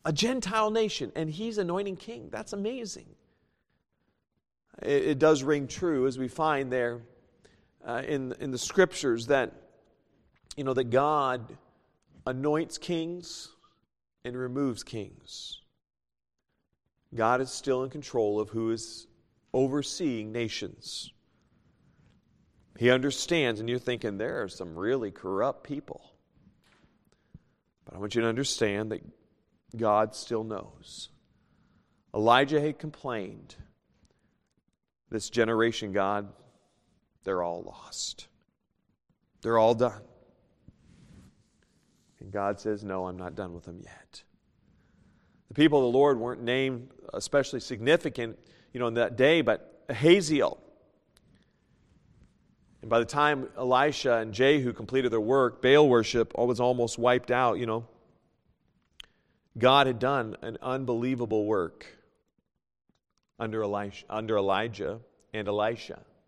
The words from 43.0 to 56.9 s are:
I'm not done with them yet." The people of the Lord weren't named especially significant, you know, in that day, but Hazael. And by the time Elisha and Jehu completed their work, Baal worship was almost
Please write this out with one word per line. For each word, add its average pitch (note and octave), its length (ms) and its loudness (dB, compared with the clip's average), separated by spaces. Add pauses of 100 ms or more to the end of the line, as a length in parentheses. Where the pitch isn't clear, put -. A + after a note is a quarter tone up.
I'm F#2 100 -10
not F2+ 180 -10
done F2+ 200 -10
with F2 100 -16
them F2 180 -16
yet." - 400 -20 (1300)
The A2+ 60 -18
people D3 240 6
of B2+ 120 4
the B2 80 2
Lord C#3 200 6
weren't A#2+ 240 -6
named C3 480 -2 (240)
especially C3 460 -2
significant, B2 800 -2 (360)
you B2 60 -8
know, B2 80 0
in A#2 60 -2
that A#2 220 2
day, D3 240 6
but - 480 -2
Hazael. D3 680 4 (2250)
And A2+ 80 -12
by A#2 80 6
the A#2 80 4
time D3 500 2
Elisha B2+ 600 2
and A2 180 -2
Jehu B2+ 400 4
completed B2 380 0
their A2+ 80 2
work, B2 420 2
Baal C#3+ 260 8
worship A#2 480 4
was A#2+ 240 0
almost B2 380 0